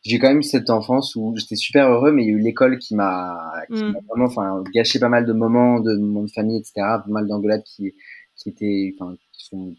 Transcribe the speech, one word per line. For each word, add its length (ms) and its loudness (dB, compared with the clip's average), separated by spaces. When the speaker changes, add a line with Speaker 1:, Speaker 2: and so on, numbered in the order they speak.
Speaker 1:
j'ai 160 0
quand 100 6
même 140 6
cette 280 -2
enfance 460 0
où 200 -4
j'étais 200 -8
super 340 2
heureux, 220 4
mais 120 4
il 20 2
y 60 2
a 20 2
eu 60 2
l'école 380 2
qui 160 -8
m'a, 440 -2
qui 140 -4
Speaker 2:
Mm. 100 -2
Speaker 1:
m'a 60 -6
vraiment, 180 0
enfin, 360 -4
gâché 240 2
pas 100 2
mal 180 4
de 60 0
moments 480 2
de 160 0
moments 280 -2
de 60 -8
famille, 300 -4
et 40 -18
cetera, 360 -2
pas 100 -12
mal 160 -2
d'engueulades 380 -2
qui, 300 -10
qui 140 -14
étaient, 480 -4
enfin, 160 -10
qui 140 -20
sont 320 -12